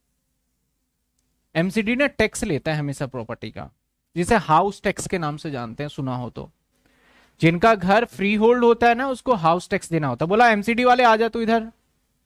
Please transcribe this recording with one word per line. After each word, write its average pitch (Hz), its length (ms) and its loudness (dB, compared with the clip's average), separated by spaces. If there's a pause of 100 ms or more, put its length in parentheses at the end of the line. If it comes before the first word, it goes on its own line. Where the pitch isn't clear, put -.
(1600)
एमसीडी 196 400 -2
ना 277 120 0
टैक्स 220 360 -2
लेता 160 280 -4
है 151 80 -2
हमेशा 143 280 -6
प्रॉपर्टी 117 440 -12
का, 92 180 -14 (460)
जिसे 170 200 0
हाउस 180 460 0
टैक्स - 260 -6
के 190 100 -4
नाम 151 200 -6
से 151 140 -10
जानते 120 320 -8
हैं, 147 40 -8
सुना 131 280 -8
हो 123 140 -8
तो। 139 220 -16 (880)
जिनका 175 340 4
घर 202 300 2
फ्री 202 300 -2
होल्ड 233 280 2
होता 233 240 4
है 233 80 4
ना, 262 120 -4
उसको 254 260 -2
हाउस 170 360 0
टैक्स 196 200 -4
देना 156 180 -2
होता 127 180 -2
है। 170 40 -6
बोला, 233 200 6
"एमसीडी 226 340 0
वाले 247 200 4
आ 226 120 6
जा 226 140 0
तू 233 120 -6
इधर।" 226 300 -2 (540)